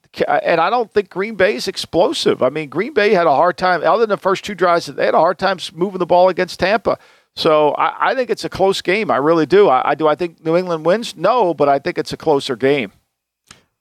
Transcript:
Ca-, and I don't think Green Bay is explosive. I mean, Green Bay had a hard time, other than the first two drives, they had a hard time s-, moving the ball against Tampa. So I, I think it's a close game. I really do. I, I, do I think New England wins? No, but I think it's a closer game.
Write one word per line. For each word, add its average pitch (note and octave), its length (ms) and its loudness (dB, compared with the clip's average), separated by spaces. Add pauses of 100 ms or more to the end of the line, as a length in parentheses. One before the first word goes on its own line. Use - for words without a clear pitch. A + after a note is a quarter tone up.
(140)
Ca-, - 300 -2
and E3+ 160 0
I E3+ 120 0
don't A#3 200 -2
think G#3 180 -2
Green G#3 260 -8
Bay G#3+ 200 0
is B3 120 -8
explosive. F#3 760 -2
I B2+ 80 2
mean, D3+ 200 -8
Green G#3+ 260 -6
Bay G#3+ 180 2
had E3+ 140 2
a C#3+ 80 4
hard E3+ 220 2
time, F3+ 260 0
other E3 240 2
than - 20 -8
the G3 80 -2
first G3 260 -2
two G#3 120 -10
drives, E3+ 320 0
they C#3+ 180 -4
had - 80 0
a C#3 60 4
hard E3+ 180 2
time F#3+ 200 -2
s-, - 160 -14
moving F#3 260 -6
the F3 80 -2
ball F3+ 220 4
against F3+ 300 -4
Tampa. F#3 380 -2 (380)
So D3+ 380 2
I, D#3+ 380 -2
I A#3+ 40 -2
think B3+ 160 -4
it's - 120 -6
a D#3+ 60 -6
close F#3+ 320 0
game. F#3 300 -2
I A#2 60 2
really D#3 280 2
do. F3+ 240 6
I, C3 220 2
I, D3 40 2
do D3+ 120 0
I D3+ 80 4
think F3 280 -8
New D#3+ 140 0
England F3 280 -4
wins? G3+ 300 0
No, F#3 380 0
but C#3+ 160 0
I C#3 80 4
think D#3+ 220 -6
it's - 140 -6
a - 40 -10
closer C#3 380 -2
game. B2+ 360 -2 (880)